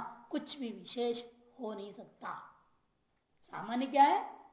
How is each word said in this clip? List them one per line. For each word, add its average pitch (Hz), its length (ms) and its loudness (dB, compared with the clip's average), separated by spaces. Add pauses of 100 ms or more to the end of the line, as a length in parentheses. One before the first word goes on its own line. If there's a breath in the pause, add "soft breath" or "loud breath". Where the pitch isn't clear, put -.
(300)
कुछ - 280 -4
भी 233 120 -4
विशेष 233 520 -2 (380)
हो 220 140 -4
नहीं 196 180 -8
सकता। 180 420 -10 (1160)
सामान्य 226 340 -2
क्या 277 160 6
है? 330 180 8 (320)